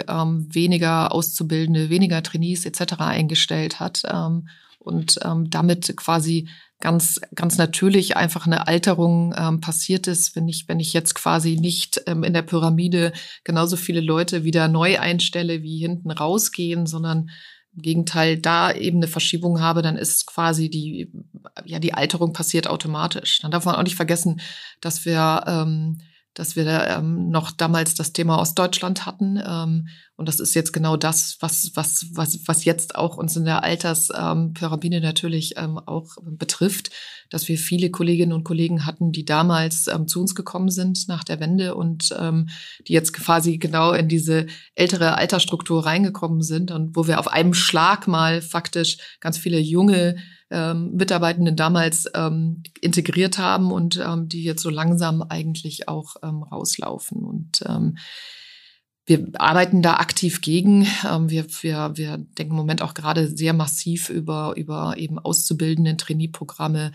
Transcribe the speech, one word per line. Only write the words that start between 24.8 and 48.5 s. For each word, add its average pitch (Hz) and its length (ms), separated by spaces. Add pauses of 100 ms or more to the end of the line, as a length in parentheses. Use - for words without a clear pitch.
dass 160 240
wir, 160 420
ähm, 160 520 (340)
dass 165 220
wir 160 100
da, 160 340
ähm, 165 320
noch 160 200
damals 165 440
das - 180
Thema 165 260
Ostdeutschland 180 680
hatten. 196 360
Ähm, 165 460 (280)
und 160 120
das 156 120
ist - 140
jetzt 160 180
genau 160 240
das, 156 440
was, 165 340
was, 160 380
was, 160 340
was - 180
jetzt 165 300
auch 170 220
uns 165 200
in 165 80
der 160 200
Alters-, 170 500
ähm, 165 400
Pyramide 165 460
natürlich, 160 560
ähm, 156 220
auch 160 440
betrifft, 165 680 (380)
dass 165 200
wir 165 100
viele 175 320
Kolleginnen 170 420
und 165 120
Kollegen 165 420
hatten, 160 260
die 160 120
damals, 160 640
ähm, 160 200
zu 180 120
uns 185 140
gekommen 185 360
sind 180 380
nach 170 160
der 160 160
Wende 180 340
und, 165 440
ähm, 160 300 (380)
die 165 60
jetzt 160 220
quasi 165 440
genau 165 340
in 170 160
diese 160 380 (280)
ältere 175 420
Altersstruktur 170 680
reingekommen 165 580
sind 160 280
und 160 260
wo 165 100
wir 160 120
auf - 100
einem 170 240
Schlag 175 560
mal 165 320
faktisch 165 580 (220)